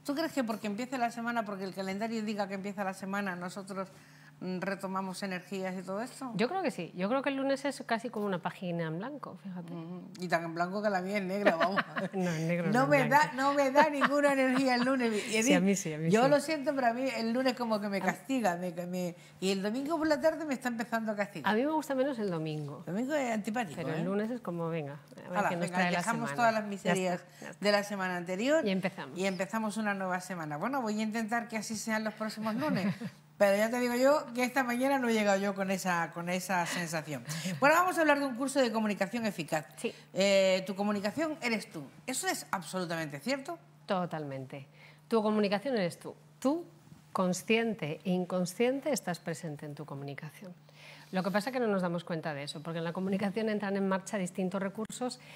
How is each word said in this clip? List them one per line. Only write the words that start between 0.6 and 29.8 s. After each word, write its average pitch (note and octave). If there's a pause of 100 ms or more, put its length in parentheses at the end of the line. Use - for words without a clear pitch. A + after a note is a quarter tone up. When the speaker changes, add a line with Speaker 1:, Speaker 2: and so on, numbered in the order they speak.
Speaker 1:
empiece A#3+
la A#3
semana, A#3
porque G3
el F#3
calendario G3+
diga G#3
que G3
empieza G3
la F#3+
semana, G3
nosotros, F#3 (520)
mm, F3+
retomamos F#3+
energías F#3
y F#3
todo F#3+
esto? B3+
Speaker 2:
Yo G#3+
creo F#4+
que C#4
sí. E3+
Yo F3+
creo C4+
que C#4+
el C#4
lunes C4+
es C4
casi A#3
como G#3+
una F#3+
página E3+
en D#3+
blanco, A#3
fíjate. F3
Speaker 1:
Ujú. F3 (180)
Y F3+
tan E3+
en E3
blanco F3+
que G#3
la F#3
mía G3
es G3
negra, G3
vamos. F3+
Speaker 2:
<laughs> G3
No, F#3
el D#3+
negro F3
Speaker 1:
No A#3
Speaker 2:
no C#4
Speaker 1:
me C#4
Speaker 2:
es A#3
Speaker 1:
da, C#4
Speaker 2:
blanco. D4+
Speaker 1:
no C4+
me C#4
da D4
ninguna C#4+
energía C4
el A#3+
lunes. B3+
Y G#3
Speaker 2:
Sí, A3
Speaker 1:
Edith, A#3+
Speaker 2:
a -
mí F#3+
sí, E3+
a D3+
mí E3
Speaker 1:
yo G#3+
Speaker 2:
sí. C4+
Speaker 1:
lo C#4+
siento, C#4+
pero B3+
a A3+
mí C4
el A3+
lunes B3+
como A3+
que G#3
me G3
Speaker 2:
A F#3
Speaker 1:
castiga. F#3+
Me, F3+ (160)
me, F3+ (240)
y F#3
el G3
domingo C4+
por D#4
la D4
tarde D#4+
me D4
está B3
empezando A3+
a G#3
castigar. G3
Speaker 2:
A G#3+
mí A#3
me D4
gusta D#4
menos C4
el G#3
domingo. D3+
Speaker 1:
El D#3+
domingo B3+
es C4
antipático, G#3+
Speaker 2:
Pero E3
Speaker 1:
¿eh? D#3+
Speaker 2:
el E3
lunes G3+
es A#3+
como, E3+
venga, D3 (280)
a -
ver F3+
Speaker 1:
Hala, F3+
Speaker 2:
qué F3
nos E3+
Speaker 1:
venga, F3
Speaker 2:
trae F3+
la F3+
Speaker 1:
dejamos A3+
Speaker 2:
semana. -
Speaker 1:
todas A3+
las G#3+
Speaker 2:
Ya G#3
Speaker 1:
miserias F#3
Speaker 2:
está, -
ya -
está. -
Speaker 1:
de G#3
la G3+
semana F#3+
anterior G#3+
Speaker 2:
Y G#3
empezamos. F3+
Speaker 1:
y F#3
empezamos G3
una G#3